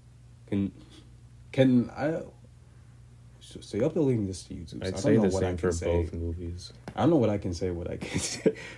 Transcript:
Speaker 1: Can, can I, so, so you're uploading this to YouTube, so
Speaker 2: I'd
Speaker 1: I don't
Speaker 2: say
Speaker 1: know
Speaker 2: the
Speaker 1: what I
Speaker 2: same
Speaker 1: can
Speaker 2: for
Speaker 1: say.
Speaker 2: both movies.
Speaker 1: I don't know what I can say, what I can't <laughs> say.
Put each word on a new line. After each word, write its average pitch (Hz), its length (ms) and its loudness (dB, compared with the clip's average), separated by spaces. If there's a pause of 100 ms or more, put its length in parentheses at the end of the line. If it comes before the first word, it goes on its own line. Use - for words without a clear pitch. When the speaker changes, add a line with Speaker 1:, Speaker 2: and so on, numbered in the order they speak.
(480)
Speaker 1:
Can, 98 240 -2 (800)
can 127 380 4
I, 151 320 -4 (1160)
so, - 200 -16
so - 180 -8
you're 120 100 2
uploading 131 400 2
this 92 160 -8
to 95 100 -14
YouTube, 85 160 -12
so - 120 -12
Speaker 2:
I'd 92 60 -6
Speaker 1:
I 92 40 -2
don't 95 80 -6
Speaker 2:
say - 180 4
Speaker 1:
know 110 60 6
Speaker 2:
the 98 60 6
Speaker 1:
what 92 140 2
I 92 40 2
Speaker 2:
same 90 100 -2
Speaker 1:
can 92 120 0
Speaker 2:
for - 40 4
Speaker 1:
say. 87 120 -4 (180)
Speaker 2:
both 82 100 -8
movies. 85 580 -8 (240)
Speaker 1:
I - 60 -2
don't 131 80 4
know 170 80 6
what 113 120 4
I 104 80 0
can 95 160 -4
say, 90 180 -2
what 85 180 -6
I - 80 -8
can't - 240 -6
<laughs> - 0 -
say. - 320 0 (240)